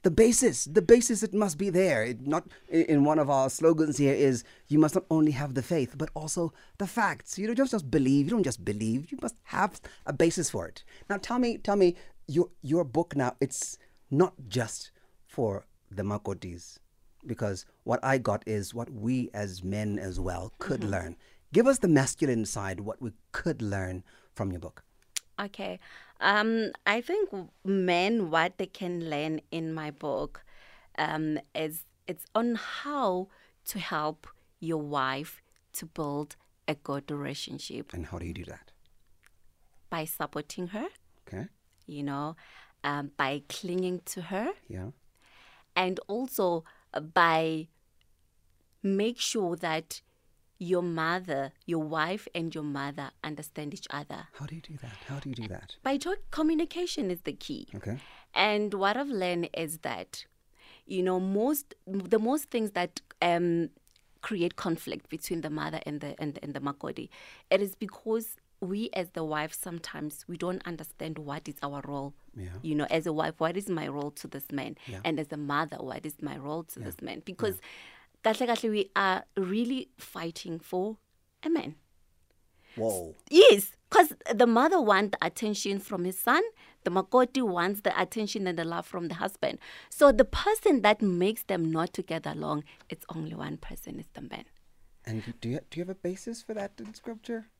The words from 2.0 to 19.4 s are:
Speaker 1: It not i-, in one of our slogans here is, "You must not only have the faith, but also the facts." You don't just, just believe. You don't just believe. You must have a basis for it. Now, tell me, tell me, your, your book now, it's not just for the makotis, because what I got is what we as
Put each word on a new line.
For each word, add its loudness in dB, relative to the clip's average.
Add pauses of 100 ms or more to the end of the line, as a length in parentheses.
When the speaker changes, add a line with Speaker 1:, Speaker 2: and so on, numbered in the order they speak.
Speaker 1:
It -6
not 0 (280)
i-, 4 (120)
in 8
one 4
of 2
our 4
slogans 4
here 6
is, 4 (240)
"You 6
must 6
not 2
only 6
have -4
the 0
faith, 0
but -4
also -4 (240)
the -2
facts." -2
You -2
don't 0
just, 4
just -2
believe. 6
You -2
don't 2
just -4
believe. -2
You -8
must -6 (100)
have -2 (280)
a -4
basis 2
for -4
it. -16 (260)
Now, -2
tell -2
me, 0
tell 0
me, 6 (320)
your, 2 (140)
your 2
book -2
now, 2
it's -4 (320)
not 4 (140)
just -4 (360)
for -2 (280)
the -6
makotis, -6 (460)
because -4 (200)
what 0
I 4
got 0
is -4
what -8
we -2
as -6